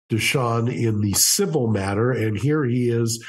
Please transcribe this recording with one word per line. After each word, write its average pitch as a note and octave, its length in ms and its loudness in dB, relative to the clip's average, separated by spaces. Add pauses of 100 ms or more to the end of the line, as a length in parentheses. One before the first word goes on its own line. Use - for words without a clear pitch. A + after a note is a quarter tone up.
Deshaun A#2 640 0
in A2+ 280 0
the G2+ 140 0
civil D#3 520 2
matter. G2+ 460 0
And A2 260 -2
here D3 260 0
he A#2+ 260 0
is, A#2 380 -2